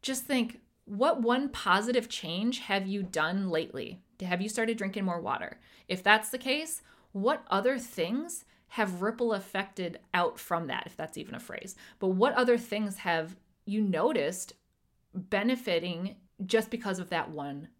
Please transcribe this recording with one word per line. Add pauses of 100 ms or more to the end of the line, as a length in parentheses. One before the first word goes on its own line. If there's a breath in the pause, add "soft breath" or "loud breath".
Just
think, (240)
what
one
positive
change
have
you
done
lately? (200)
Have
you
started
drinking
more
water? (260 loud breath)
If
that's
the
case, (300 soft breath)
what
other
things (240 soft breath)
have
ripple
affected (120)
out
from
that,
if
that's
even
a
phrase? (220 loud breath)
But
what
other
things
have (280)
you
noticed (600)
benefiting (280)
just
because
of
that
one (120)